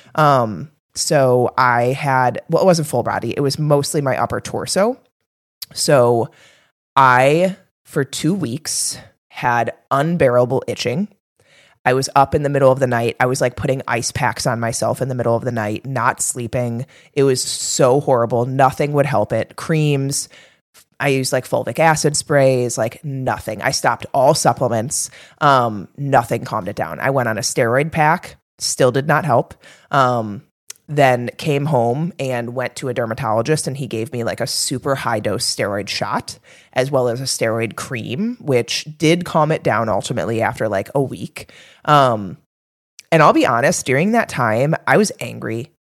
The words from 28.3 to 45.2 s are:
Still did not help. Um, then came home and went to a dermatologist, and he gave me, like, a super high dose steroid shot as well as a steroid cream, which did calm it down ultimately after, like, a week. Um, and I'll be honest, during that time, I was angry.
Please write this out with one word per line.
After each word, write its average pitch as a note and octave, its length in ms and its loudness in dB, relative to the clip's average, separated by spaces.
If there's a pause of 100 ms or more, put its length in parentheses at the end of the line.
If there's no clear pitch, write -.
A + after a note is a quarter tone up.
Still - 340 0
did C3+ 140 -2
not D#3 200 0
help. C3+ 280 2 (380)
Um, A#2+ 500 0 (460)
then B2+ 500 2
came C#3+ 280 -2
home C#3 540 0
and A#2+ 340 -6
went B2 240 -6
to C#3 120 -6
a B2 40 -4
dermatologist, A2+ 720 -2
and D3 80 -6
he C#3 120 -8
gave A2 260 -6
me, A#2+ 100 -4
like, G2 160 -4
a A#2 80 -2
super C#3 480 -2
high A#2 240 -2
dose G#2 260 -4
steroid G2+ 440 -4
shot - 500 -6 (340)
as C3 180 0
well B2+ 180 2
as A#2 100 -4
a C3+ 60 -8
steroid A2+ 500 -2
cream, C#3+ 640 -6
which - 480 -2 (100)
did E3+ 280 2
calm D#3 260 0
it - 120 -2
down A2+ 260 0
ultimately G#2+ 520 -2
after, G#2+ 280 -2
like, G2+ 260 -4
a C#3 60 2
week. A2+ 500 -8 (340)
Um, A#2+ 520 2 (720)
and D#3+ 100 6
I'll D#3+ 120 8
be D4+ 120 4
honest, C3 400 0
during C#3+ 260 0
that A#3 180 0
time, B2 460 0 (120)
I C3+ 100 4
was G3+ 220 2
angry. A2+ 520 -10 (220)